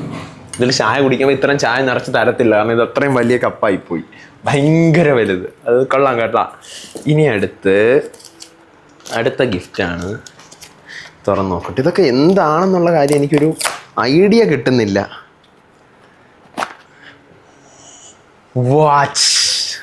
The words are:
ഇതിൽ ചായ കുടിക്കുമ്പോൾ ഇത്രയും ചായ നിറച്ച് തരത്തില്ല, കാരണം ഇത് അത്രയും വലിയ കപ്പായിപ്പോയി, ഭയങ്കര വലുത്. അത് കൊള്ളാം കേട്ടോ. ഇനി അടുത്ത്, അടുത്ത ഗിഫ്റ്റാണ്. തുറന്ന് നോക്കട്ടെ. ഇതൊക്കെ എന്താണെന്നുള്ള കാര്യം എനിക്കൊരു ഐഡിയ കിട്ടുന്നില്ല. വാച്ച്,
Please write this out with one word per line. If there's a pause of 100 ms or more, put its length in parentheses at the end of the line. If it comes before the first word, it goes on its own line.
(580)
ഇതിൽ (120)
ചായ
കുടിക്കുമ്പോൾ
ഇത്രയും
ചായ (100)
നിറച്ച്
തരത്തില്ല,
കാരണം
ഇത്
അത്രയും
വലിയ
കപ്പായിപ്പോയി, (420)
ഭയങ്കര (100)
വലുത്. (200)
അത് (160)
കൊള്ളാം
കേട്ടോ. (680)
ഇനി (100)
അടുത്ത്, (1400)
അടുത്ത (100)
ഗിഫ്റ്റാണ്. (1160)
തുറന്ന്
നോക്കട്ടെ.
ഇതൊക്കെ (100)
എന്താണെന്നുള്ള
കാര്യം
എനിക്കൊരു (640)
ഐഡിയ (100)
കിട്ടുന്നില്ല. (3750)
വാച്ച്, (520)